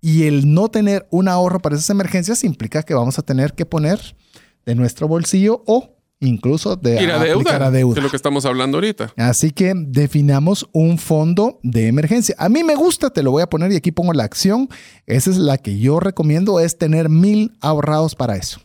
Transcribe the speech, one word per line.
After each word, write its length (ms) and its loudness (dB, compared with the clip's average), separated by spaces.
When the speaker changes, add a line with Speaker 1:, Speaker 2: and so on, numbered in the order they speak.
Speaker 1:
y 220 2
el 280 2
no 180 2
tener 400 0
un 160 0
ahorro 320 0
para 160 -2
esas 140 -4
emergencias 560 -2
implica 380 -4
que 100 -6
vamos 260 0
a 40 -6
tener 320 -2
que 100 -4
poner 500 -4
de 80 -2
nuestro 340 0
bolsillo 580 0
o 300 -2
incluso 560 0
de 260 0
Speaker 2:
Ir 80 0
a 120 0
Speaker 1:
aplicar 120 2
Speaker 2:
deuda, 220 0
Speaker 1:
a 40 2
deuda. 240 2
Speaker 2:
de 80 -2
lo 80 -2
que 60 -6
estamos 280 -2
hablando 320 -2
ahorita. 400 -4
Speaker 1:
Así 360 0
que 220 0
definamos 960 0
un 260 2
fondo 640 0
de 260 0
emergencia. 500 0
A 120 0
mí 120 2
me 140 2
gusta, 340 0
te 120 -2
lo 80 2
voy 120 2
a 60 -2
poner 240 -2
y 40 0
aquí 140 0
pongo 220 -2
la 120 0
acción. 440 -2
Esa 240 0
es 80 2
la 180 0
que 220 -6
yo 200 2
recomiendo, 640 0
es 160 0
tener 320 0
mil 520 2
ahorrados 540 -2
para 220 -4
eso. 280 -10